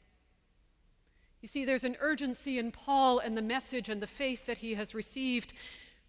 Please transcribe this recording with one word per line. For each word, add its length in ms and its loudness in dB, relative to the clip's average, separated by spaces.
You 60 -12
see, 180 -2
there's 180 2
an 160 -2
urgency 600 0
in 120 -2
Paul 460 6
and 180 -2
the 60 0
message 480 -2
and 120 -4
the 60 -4
faith 380 -4
that 140 -4
he 160 -4
has 180 -4
received 600 -2